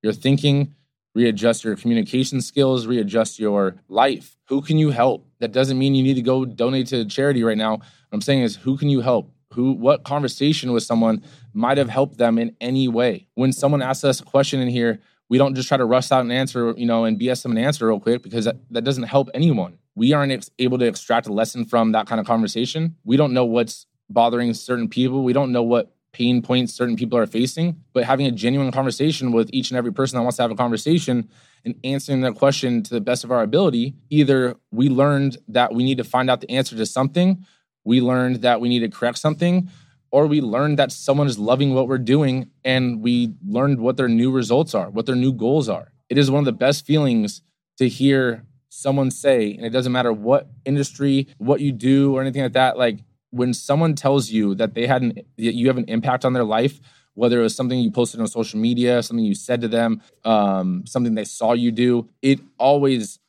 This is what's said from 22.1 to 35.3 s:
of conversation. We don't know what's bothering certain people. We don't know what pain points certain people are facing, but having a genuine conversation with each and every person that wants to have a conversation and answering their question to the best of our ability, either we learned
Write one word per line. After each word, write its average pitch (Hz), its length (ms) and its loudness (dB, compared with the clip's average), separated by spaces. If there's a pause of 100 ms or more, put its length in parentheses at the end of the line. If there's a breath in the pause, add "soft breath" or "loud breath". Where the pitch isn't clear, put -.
of 101 60 -4
conversation. 117 800 -2
We 117 120 2
don't 139 160 2
know 123 120 2
what's 117 420 -2 (220)
bothering 117 460 2
certain 117 340 -4
people. 131 360 0
We 123 80 2
don't 131 200 0
know 120 100 2
what 117 300 0 (200)
pain 120 280 0
points 123 320 -2
certain 120 240 -2
people 117 220 -2
are 110 80 2
facing, 131 500 -2 (160)
but 123 120 0
having 131 220 0
a 131 40 0
genuine 123 420 -2
conversation 135 600 -2
with 113 200 2
each 127 180 -4
and 127 60 -4
every 120 160 -4
person 131 240 -4
that 120 60 -2
wants 120 140 -2
to 127 60 -2
have 117 80 0
a 110 40 -8
conversation 123 760 -2 (360 soft breath)
and 123 100 -8 (100)
answering 135 380 -4
their 127 100 0
question 123 500 0
to 107 120 -8
the 113 80 -2
best 123 200 -2
of 117 80 -10
our 123 120 2
ability, 131 520 0 (140)
either 135 480 2 (140)
we 123 180 2
learned 139 480 2 (120)